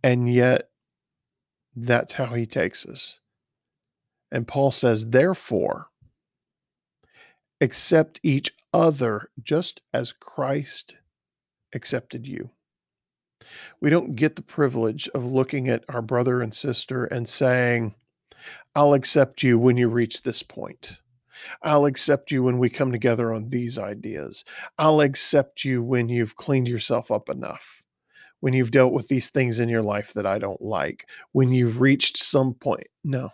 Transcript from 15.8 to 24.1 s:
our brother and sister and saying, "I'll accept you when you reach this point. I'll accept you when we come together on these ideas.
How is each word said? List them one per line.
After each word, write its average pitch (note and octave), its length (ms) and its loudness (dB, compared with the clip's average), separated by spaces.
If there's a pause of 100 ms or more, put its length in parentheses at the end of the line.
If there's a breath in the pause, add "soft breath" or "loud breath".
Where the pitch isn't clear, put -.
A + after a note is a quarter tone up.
our B2 120 -6
brother B2 400 0
and G#2+ 120 -8
sister B2+ 520 -6
and A#2+ 220 -6
saying, B2 680 0 (800 loud breath)
"I'll D3 180 6
accept C3+ 500 2
you B2 140 6
when B2 200 6
you A#2+ 120 2
reach A2+ 320 -2
this A#2 220 -4
point. - 560 -16 (640 loud breath)
I'll D3 240 4
accept C#3 460 0
you C3 120 0
when B2 140 2
we B2 120 4
come C3 220 -2
together A#2 420 0
on A2 160 -8
these A#2+ 300 -4
ideas. G2+ 640 -10 (340 loud breath)